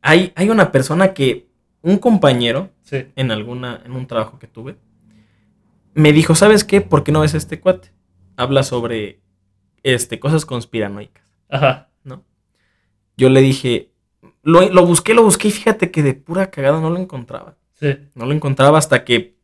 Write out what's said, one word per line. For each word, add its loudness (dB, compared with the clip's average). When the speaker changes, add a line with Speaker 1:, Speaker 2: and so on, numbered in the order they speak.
Speaker 1:
hay, 2
hay 0
una 2
persona 0
que, -4
un 0
compañero, 0
Speaker 2:
Sí. -10
Speaker 1:
en -4
alguna, -10
en -20
un -10
trabajo -8
que -20
tuve, -20
me 4
dijo, 4
"¿Sabes 4
qué? 0
¿Por 0
qué -4
no 0
ves 0
a -2
este -10
cuate? -4
Habla 0
sobre, -8
este, -4
cosas -2
conspiranoicas". -10
Speaker 2:
Ajá. -2
Speaker 1:
¿No? -20
Yo 4
le 4
dije, -2
lo, 4
lo 6
busqué, 0
lo 6
busqué, 2
y 0
fíjate -2
que -2
de 0
pura -6
cagada -2
no -2
lo -4
encontraba. -14
Speaker 2:
Sí. -4
Speaker 1:
No -12
lo -4
encontraba 2
hasta -2
que -2